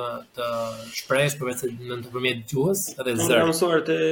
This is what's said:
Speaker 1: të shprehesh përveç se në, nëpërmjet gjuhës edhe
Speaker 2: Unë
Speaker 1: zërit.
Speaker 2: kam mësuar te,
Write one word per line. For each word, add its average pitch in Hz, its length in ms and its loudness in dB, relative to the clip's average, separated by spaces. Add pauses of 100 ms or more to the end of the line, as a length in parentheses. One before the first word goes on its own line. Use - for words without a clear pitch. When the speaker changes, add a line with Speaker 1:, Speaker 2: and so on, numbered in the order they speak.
(320)
Speaker 1:
të 120 180 -4 (420)
shprehesh 143 460 0
përveç 127 260 -4
se 127 80 -2
në, 120 260 -8
nëpërmjet 120 480 -2
gjuhës 160 440 0
edhe 127 260 -2
Speaker 2:
Unë 110 80 0
Speaker 1:
zërit. 120 160 6
Speaker 2:
kam 165 100 6
mësuar 165 340 4
te, 160 140 0 (140)